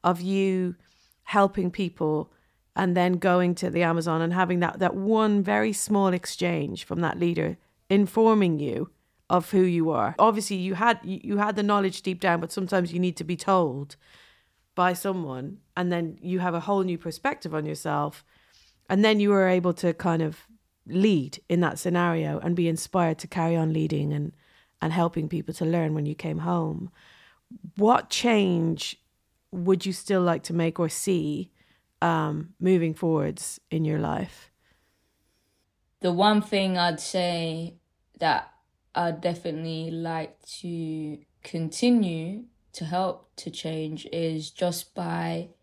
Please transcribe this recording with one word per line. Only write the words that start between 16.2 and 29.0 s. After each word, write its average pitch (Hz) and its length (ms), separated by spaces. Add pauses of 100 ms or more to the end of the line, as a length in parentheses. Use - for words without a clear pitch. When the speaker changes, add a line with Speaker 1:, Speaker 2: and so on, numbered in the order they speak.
Speaker 1:
you 180 200
have 180 140
a 170 60
whole 196 220
new 180 160
perspective 165 560
on 156 100
yourself. 151 600 (680)
And 196 140
then 214 160
you 202 100
were 190 180
able 180 260
to 170 200
kind 170 260
of 160 200 (460)
lead 180 520 (100)
in 175 120
that 170 180
scenario 165 640
and 170 160
be 170 120
inspired 165 520
to - 80
carry 165 280
on 160 160
leading 147 400
and, 147 200 (500)
and 160 100
helping 170 360
people 165 260
to 170 100
learn 165 300
when 151 120
you 151 100
came 156 220
home. 170 520 (840)
What 220 340
change 175 920 (520)